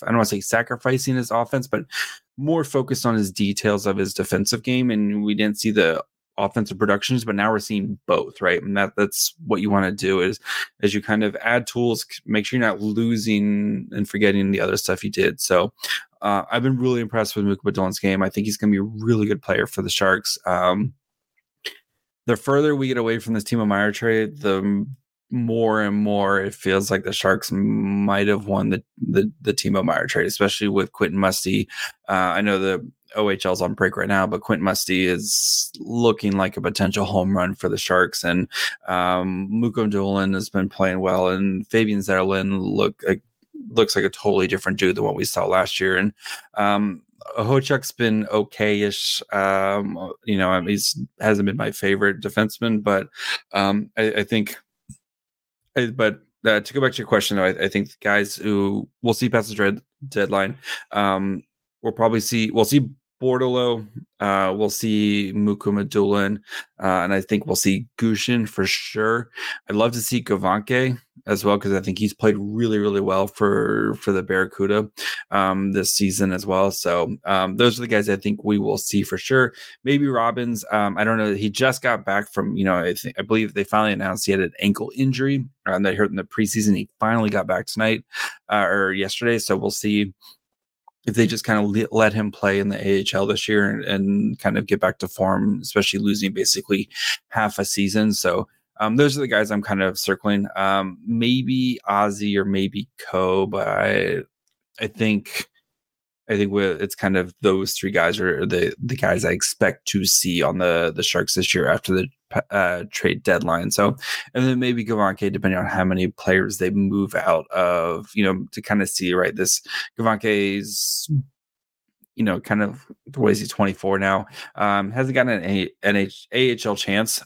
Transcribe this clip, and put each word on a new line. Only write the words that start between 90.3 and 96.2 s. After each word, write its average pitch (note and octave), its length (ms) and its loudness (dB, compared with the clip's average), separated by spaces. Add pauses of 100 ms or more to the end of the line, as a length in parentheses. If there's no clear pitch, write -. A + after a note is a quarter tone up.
if G#2 100 -4
they A#2 120 6
just A2 180 -6
kinda G#2+ 160 2
le-, G#2 300 0
let G#2+ 220 4
him G#2+ 180 -2
play G2 280 0
in G2+ 100 0
the G2 80 -2
A G2 140 0
H G2 220 0
L G2 120 0
this G#2 220 -2
year G#2 220 2
and, G#2+ 140 -4
and G2+ 560 0
kind G#2+ 180 0
of G#2 80 0
get G2+ 140 0
back F#2+ 200 0
to F#2 80 -4
form, G2 540 0
especially G2+ 380 0
losing G2+ 340 0